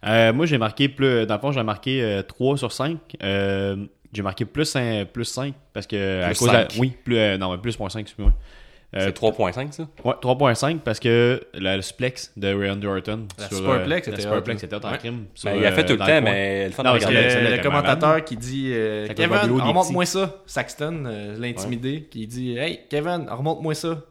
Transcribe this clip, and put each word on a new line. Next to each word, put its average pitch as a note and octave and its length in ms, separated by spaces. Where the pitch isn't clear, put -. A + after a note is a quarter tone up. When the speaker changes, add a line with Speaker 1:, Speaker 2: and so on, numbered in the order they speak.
Speaker 1:
Euh, A2+ 260
moi, C#3 140
j'ai D3+ 120
marqué A2+ 300
plus, C3 380
dans G#2+ 100
le G#2 60
fond, C#3+ 100
j'ai C3+ 120
marqué, A#2 380
euh, G2+ 200
trois C3 360
sur B2 140
cinq. D#3+ 260
Euh, G2 540
j'ai G#2+ 80
marqué G2 240
plus D3+ 320
un, A2+ 260
plus A#2 220
cinq C#3 280
parce G2+ 120
que F#2+ 380
à F2 40
Speaker 2:
Plus F2+ 80
cinq. - 100
Speaker 1:
cause - 40
de G#2+ 40
la, A2+ 140
oui, B2+ 140
plus, A#2+ 140
euh, G#2 200
non, F#2+ 140
mais F2+ 60
plus A2 180
point G2+ 140
cinq, A2 120
excuse-moi. G2+ 320
Euh, F#2+ 120
Speaker 2:
C'est F#2+ 60
trois A2 180
point G2+ 200
cinq, C3+ 220
ça ? D#3+ 140
Speaker 1:
Ouais, B2 180
trois B2+ 160
point C3+ 160
cinq D3 280
parce A2 180
que A#2+ 420
la, F#2+ 220
le F#2+ 40
suplex - 560
de G2 160
Randy G2+ 320
Orton G#2 400
Speaker 3:
La G#2 80
Speaker 1:
sur, G2 100
Speaker 3:
superplex, F#2+ 500
Speaker 1:
euh, G#2+ 40
Speaker 3:
c'était G2+ 120
Speaker 1:
la G#2 60
superplex G#2+ 320
Speaker 3:
hot, - 60
Speaker 1:
était G#2 80
hot G#2 120
en G2+ 40
Speaker 3:
ouais. C3+ 80
Speaker 1:
crime. A#2 160
Speaker 2:
Ben, A2 180
Speaker 1:
Sur, G2+ 220
Speaker 2:
il G#2 100
a G2+ 60
fait B2 100
Speaker 1:
euh, - 60
Speaker 2:
tout - 60
le A2 40
Speaker 1:
dans G2 80
Speaker 2:
temps, D3+ 80
Speaker 1:
le D#3 80
coin. G#2+ 100
Speaker 2:
mais G2 360
le F#2 60
fun C3+ 100
Speaker 1:
Non, B2+ 60
Speaker 2:
à B2+ 40
Speaker 1:
parce A#2 120
que - 40
Speaker 2:
regarder. B2 220
Speaker 1:
celle-là B2 160
Speaker 3:
Euh, - 60
le B2 40
Speaker 1:
était - 120
malade. C#3 160
Speaker 3:
commentateur D#3 400
qui B2 120
dit, C3 340
euh, A2 360
Speaker 1:
Fait G#2+ 80
que - 80
Bobby E3+ 100
Speaker 3:
Kevin, G3+ 180
Speaker 1:
Roode, C3 140
il - 20
Speaker 3:
remonte-moi F3+ 360
Speaker 1:
dit F3 80
Speaker 3:
ça. F#3+ 340
Saxton, D3 640
euh, G#2 320
l'intimidé, B2 720
qui A2 160
dit, B2 280
Hey, D3+ 320
Kevin, D3+ 440
remonte-moi D#3 420
ça. E3 260